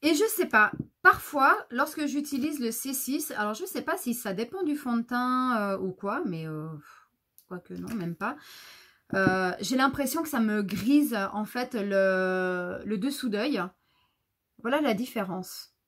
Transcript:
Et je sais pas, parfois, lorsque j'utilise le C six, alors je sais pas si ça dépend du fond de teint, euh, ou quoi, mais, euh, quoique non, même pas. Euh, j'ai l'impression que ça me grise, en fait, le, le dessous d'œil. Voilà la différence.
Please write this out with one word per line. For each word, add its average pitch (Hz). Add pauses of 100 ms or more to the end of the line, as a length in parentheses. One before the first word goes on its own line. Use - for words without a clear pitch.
Et 311
je 330
sais 359
pas, 214 (320)
parfois, 302 (160)
lorsque 294
j'utilise 277
le 233
C 262
six, 277
alors 208
je 320
sais 330
pas -
si 240
ça 214
dépend 233
du 302
fond 247
de 233
teint, 247
euh, 196
ou 190
quoi, 202
mais, 165
euh, 156 (800)
quoique 180
non, 180
même 170
pas. 240 (760)
Euh, 185 (100)
j'ai 202
l'impression 269
que 294
ça 254
me 214
grise, 226 (140)
en 214
fait, 247
le, 185
le 208
dessous 269
d'œil. 214 (1000)
Voilà 262
la 262
différence. 185 (140)